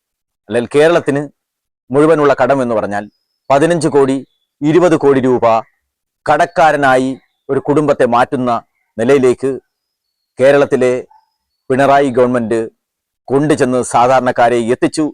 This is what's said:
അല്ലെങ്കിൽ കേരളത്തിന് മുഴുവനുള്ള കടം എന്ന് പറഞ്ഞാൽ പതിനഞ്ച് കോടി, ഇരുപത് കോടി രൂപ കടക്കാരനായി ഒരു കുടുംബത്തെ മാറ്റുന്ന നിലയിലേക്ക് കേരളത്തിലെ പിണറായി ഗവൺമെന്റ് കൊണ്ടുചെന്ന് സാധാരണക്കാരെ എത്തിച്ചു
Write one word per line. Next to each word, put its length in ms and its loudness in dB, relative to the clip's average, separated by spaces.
അല്ലെങ്കിൽ 280 -6
കേരളത്തിന് 480 0
മുഴുവനുള്ള 460 2
കടം 220 0
എന്ന് 160 -4
പറഞ്ഞാൽ 260 -6
പതിനഞ്ച് 420 0
കോടി, 240 2
ഇരുപത് 340 2
കോടി 240 2
രൂപ 180 0
കടക്കാരനായി 840 2
ഒരു 180 -2
കുടുംബത്തെ 460 0
മാറ്റുന്ന 360 -2
നിലയിലേക്ക് 520 0
കേരളത്തിലെ 500 2
പിണറായി 480 2
ഗവൺമെന്റ് 420 0
കൊണ്ടുചെന്ന് 500 0
സാധാരണക്കാരെ 680 2
എത്തിച്ചു 400 -4